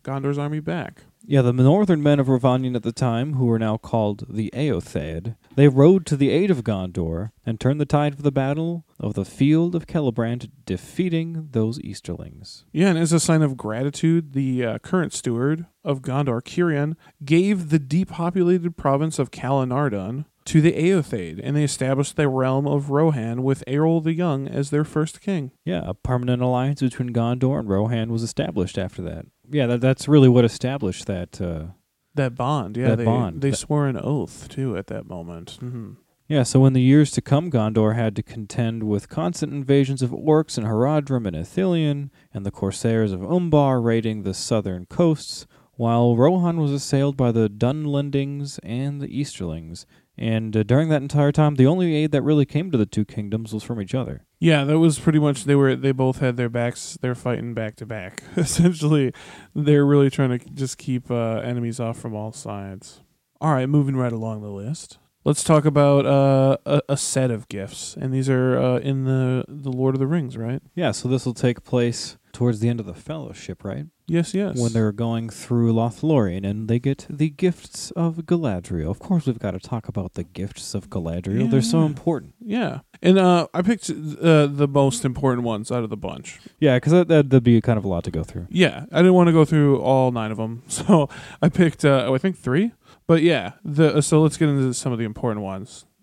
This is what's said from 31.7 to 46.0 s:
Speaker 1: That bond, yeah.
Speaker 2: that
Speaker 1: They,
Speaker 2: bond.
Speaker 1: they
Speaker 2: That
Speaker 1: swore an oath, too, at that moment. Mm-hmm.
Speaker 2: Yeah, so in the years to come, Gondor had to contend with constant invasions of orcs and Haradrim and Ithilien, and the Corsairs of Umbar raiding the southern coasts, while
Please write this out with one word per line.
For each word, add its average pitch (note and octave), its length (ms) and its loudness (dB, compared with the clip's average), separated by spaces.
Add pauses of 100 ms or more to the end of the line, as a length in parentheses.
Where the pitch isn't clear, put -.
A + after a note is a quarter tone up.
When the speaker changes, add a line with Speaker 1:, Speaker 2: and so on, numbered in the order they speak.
Speaker 1:
That C3 220 -2
bond, B2 420 -4
yeah. B2+ 120 2
Speaker 2:
that A2+ 80 2
Speaker 1:
They, A#2 80 -4
Speaker 2:
bond. A2+ 360 0
Speaker 1:
they C#3 100 0
Speaker 2:
That - 60 -2
Speaker 1:
swore D3 300 -2
an B2+ 100 -4
oath, B2 520 -6
too, B2+ 280 -6
at G2 100 -8
that G#2 200 -10
moment. E2+ 540 -14
Mm-hmm. A#2+ 320 -12 (340)
Speaker 2:
Yeah, D3 160 2
so C3 220 6
in C3+ 80 6
the B2+ 80 4
years C#3 300 6
to A2+ 100 -2
come, D#3+ 300 0
Gondor A2 440 2
had A2 200 -2
to G#2+ 80 -6
contend A2+ 600 -6
with G#2 260 -2
constant D#3+ 440 -4
invasions C#3 500 2
of A#2+ 80 -2
orcs D#3 480 2
and A2 80 -4
Haradrim C3 600 0
and E2+ 80 -4
Ithilien, D3 760 -2 (240)
and G2 120 -8
the G2 60 -4
Corsairs A2 600 0
of F#2 120 -6
Umbar D3 580 2
raiding A2+ 420 0
the F#2+ 120 -4
southern F#2+ 500 -4
coasts, - 600 -2 (280)
while A#2+ 420 2